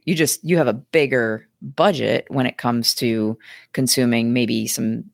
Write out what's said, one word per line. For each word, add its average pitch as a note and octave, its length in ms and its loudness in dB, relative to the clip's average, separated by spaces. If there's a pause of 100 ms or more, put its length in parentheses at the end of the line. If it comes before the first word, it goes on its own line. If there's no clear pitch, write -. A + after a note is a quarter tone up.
you - 100 0
just, D#3 280 0
you E3 140 2
have D3 100 4
a A2+ 60 2
bigger B2 760 0 (140)
budget C#3 680 0
when C3 160 -2
it - 120 -6
comes A#2+ 380 0
to A2+ 420 0 (360)
consuming A#2+ 600 2
maybe A#2 340 0
some, A2+ 460 -4